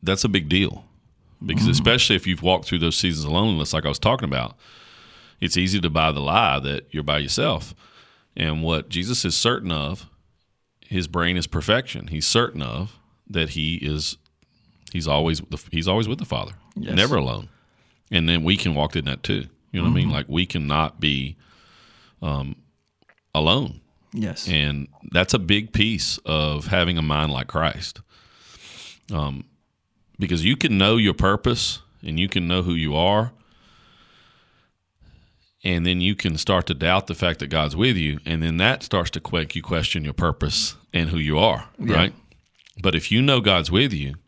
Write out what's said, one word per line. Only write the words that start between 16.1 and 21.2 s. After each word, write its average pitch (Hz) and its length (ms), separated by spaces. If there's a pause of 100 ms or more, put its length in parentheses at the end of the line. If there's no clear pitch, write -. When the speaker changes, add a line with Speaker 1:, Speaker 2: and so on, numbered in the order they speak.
Speaker 1:
the 202 60
Father, - 280 (240)
Speaker 2:
Yes. - 180
Speaker 1:
never 113 220
alone. 62 340 (600)
And 85 160
then 85 160
we 90 140
can 87 180
walk 73 220
in 78 80
that 69 180
too. 62 260 (220)
You - 100
know 85 40
what 85 60
I 78 40
mean? 90 120
Speaker 2:
Mm-hmm. 76 80
Speaker 1:
Like, 73 160
we 87 160
cannot 76 520
be, 71 380 (840)